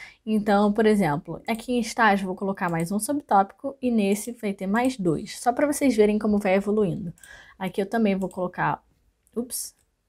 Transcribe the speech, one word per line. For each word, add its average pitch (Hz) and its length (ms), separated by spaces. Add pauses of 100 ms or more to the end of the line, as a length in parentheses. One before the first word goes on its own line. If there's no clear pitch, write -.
(260)
Então, 208 480
por 220 140
exemplo, 175 600
aqui 226 260
em 240 60
estágio 214 440
eu 190 60
vou 185 60
colocar 196 320
mais 170 240
um 196 60
subtópico 240 840
e 247 120
nesse 208 400
vai 208 220
ter 190 120
mais 240 320
dois, - 420
só 247 140
pra 294 180
vocês 277 240
verem 208 220
como 208 220
vai 196 160
evoluindo. 196 580 (460)
Aqui 185 200
eu 196 60
também 202 300
vou 185 120
colocar, 175 560 (520)
ups, - 400 (340)